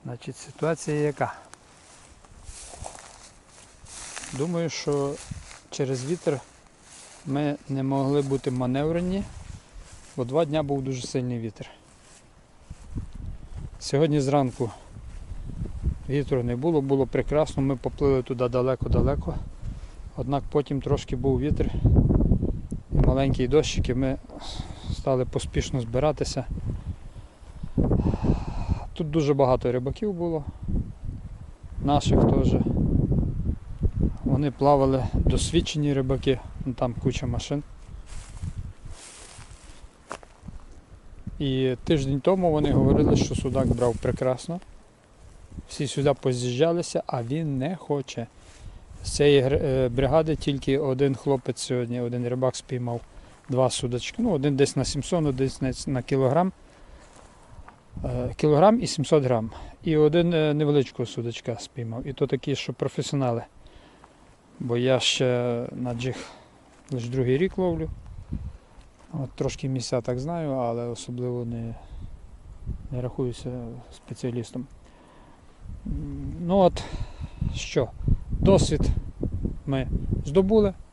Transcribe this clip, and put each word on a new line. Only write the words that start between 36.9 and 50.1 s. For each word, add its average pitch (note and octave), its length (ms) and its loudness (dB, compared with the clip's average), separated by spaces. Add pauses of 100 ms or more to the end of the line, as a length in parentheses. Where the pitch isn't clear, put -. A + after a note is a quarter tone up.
куча B2+ 240 0
машин. C3 360 -2 (3750)
І C3 440 0
тиждень C#3 380 2
тому F3+ 300 4
вони D3 200 2
говорили, C#3+ 440 6
що C3+ 200 2
судак C3 320 2
брав A#2+ 280 4
прекрасно. B2+ 640 -2 (1080)
Всі C#3+ 180 -4
сюди C#3 260 2
поз'їжджалися, C3 920 0
а B2 160 -4
він C#3+ 340 -2
не D3+ 180 -2
хоче. C#3+ 520 -4 (760)
З - 80 -6
цієї C#3+ 300 8
гр-, C3 220 2
е, C3 260 2
бригади C#3 460 4